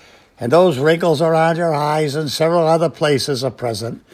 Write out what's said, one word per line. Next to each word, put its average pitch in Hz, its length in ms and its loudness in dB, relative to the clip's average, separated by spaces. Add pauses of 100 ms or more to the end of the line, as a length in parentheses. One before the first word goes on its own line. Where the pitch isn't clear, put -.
(400)
and 120 120 -2
those 170 260 4
wrinkles 160 420 2
around 160 380 2
your 165 160 -2
eyes 147 400 -2
and 151 160 -4
several 165 380 0
other 160 240 2
places 143 520 -2
are 135 60 -2
present, 117 640 -8